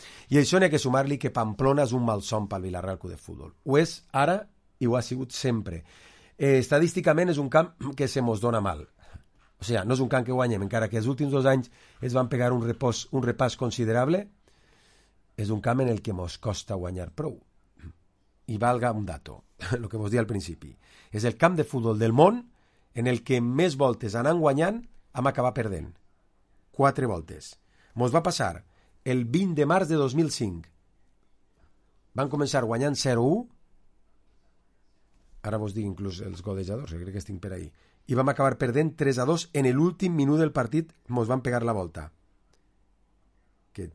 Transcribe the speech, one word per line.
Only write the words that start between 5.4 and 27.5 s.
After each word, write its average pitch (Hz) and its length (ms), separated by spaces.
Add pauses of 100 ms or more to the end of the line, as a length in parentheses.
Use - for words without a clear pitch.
Eh, 139 220
estadísticament 165 680
és 151 120
un 139 80
camp 165 240 (240)
que 139 100
se 131 140
mos 113 200
dona 117 200
mal. 80 240 (760)
O - 60
sigui, 113 220
no 127 80
és 131 80
un 120 80
camp 127 140
que 127 100
guanyem, 117 300
encara 107 260
que 113 80
els 110 80
últims 139 240
dos 135 160
anys 131 220 (320)
es 127 120
van 127 160
pegar 123 220
un 120 140
repòs, 117 500
un 131 80
repàs 120 360
considerable, 123 640 (1120)
és 104 120
un 107 120
camp 120 200
en 127 80
el 107 120
que 107 120
mos 90 240
costa 104 380
guanyar 90 400
prou. 147 220 (1080)
I 110 120
valga 120 320
un 107 140
dato, 76 380 (160)
<laughs> 123 200
lo 113 100
que 113 80
vos 104 140
di 120 80
al 107 80
principi. 87 460 (380)
És 107 120
el 120 140
camp 175 180
de 156 80
futbol 113 360
del 113 140
món 202 300 (500)
en 120 140
el 123 160
que 127 180
més 135 380
voltes 120 400
anant 156 200
guanyant 160 440 (300)
hem 131 160
acabat 127 260
perdent. 95 380 (800)
Quatre 135 340
voltes. 87 480 (400)